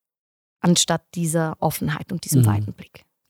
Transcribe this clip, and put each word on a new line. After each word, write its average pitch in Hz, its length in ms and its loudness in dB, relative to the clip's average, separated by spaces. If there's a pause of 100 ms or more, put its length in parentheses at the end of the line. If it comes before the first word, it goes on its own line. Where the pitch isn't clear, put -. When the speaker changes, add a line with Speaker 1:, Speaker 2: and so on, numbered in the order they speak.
(600)
Speaker 1:
anstatt 170 420 2 (120)
dieser 160 440 -2
Offenheit - 520 -4
und 175 140 -10
diesem 135 160 4
Speaker 2:
Mhm. 117 60 6
Speaker 1:
weiten 104 260 -2
Blick. - 320 -20 (240)